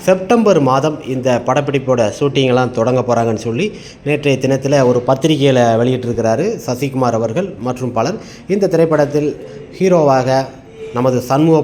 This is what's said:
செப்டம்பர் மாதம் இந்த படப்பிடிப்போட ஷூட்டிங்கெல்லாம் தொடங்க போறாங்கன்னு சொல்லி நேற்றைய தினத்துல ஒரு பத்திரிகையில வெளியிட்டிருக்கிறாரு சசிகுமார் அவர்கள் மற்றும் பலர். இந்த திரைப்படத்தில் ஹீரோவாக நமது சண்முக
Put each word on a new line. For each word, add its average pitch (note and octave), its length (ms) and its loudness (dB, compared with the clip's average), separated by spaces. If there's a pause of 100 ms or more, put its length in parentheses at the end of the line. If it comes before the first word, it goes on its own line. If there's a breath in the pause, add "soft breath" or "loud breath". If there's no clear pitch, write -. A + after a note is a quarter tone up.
செப்டம்பர் G3+ 600 2
மாதம் C#3 280 0 (180)
இந்த B2+ 160 -2 (180)
படப்பிடிப்போட C3+ 540 0 (160)
ஷூட்டிங்கெல்லாம் B2+ 600 0
தொடங்க B2 300 2
போறாங்கன்னு A2+ 400 0
சொல்லி B2 180 -2 (400 loud breath)
நேற்றைய C#3+ 400 0
தினத்துல C3+ 340 0 (120)
ஒரு B2 180 0
பத்திரிகையில C3+ 500 2 (220)
வெளியிட்டிருக்கிறாரு A#2+ 680 0 (200)
சசிகுமார் B2+ 520 -2
அவர்கள் A#2 300 -4 (180)
மற்றும் B2+ 300 -4
பலர். D3 200 -2 (360 loud breath)
இந்த G3 200 0
திரைப்படத்தில் D3+ 560 2 (480 loud breath)
ஹீரோவாக C3+ 640 2 (580)
நமது B2+ 200 2 (100)
சண்முக D#3 360 4